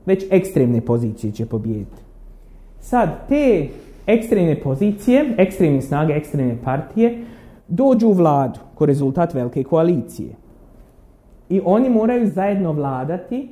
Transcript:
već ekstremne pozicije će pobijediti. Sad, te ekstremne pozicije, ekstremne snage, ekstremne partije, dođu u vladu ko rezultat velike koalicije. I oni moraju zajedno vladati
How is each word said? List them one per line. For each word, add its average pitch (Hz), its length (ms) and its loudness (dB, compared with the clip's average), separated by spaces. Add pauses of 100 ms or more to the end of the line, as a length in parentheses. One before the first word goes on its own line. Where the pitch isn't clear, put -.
već 190 240 0
ekstremne 135 520 2
pozicije 113 500 -2
će 113 140 -6
pobijediti. 107 560 -8 (800)
Sad, 233 300 0 (200)
te 247 380 2 (400)
ekstremne 196 480 2
pozicije, 208 840 0
ekstremne 170 440 2
snage, 147 320 -2
ekstremne 135 500 -2
partije, 220 640 -2 (460)
dođu 226 360 4
u 214 60 6
vladu 147 460 2 (160)
ko 156 100 0
rezultat 143 480 0
velike 127 300 -4
koalicije. 160 680 0 (1200)
I 185 160 2
oni 226 240 2
moraju 226 400 2
zajedno 190 420 -2
vladati 151 800 -6